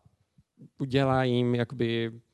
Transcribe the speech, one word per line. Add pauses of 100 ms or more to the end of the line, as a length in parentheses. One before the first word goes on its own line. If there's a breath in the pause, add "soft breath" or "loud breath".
(800)
udělá
jim
jakoby (220)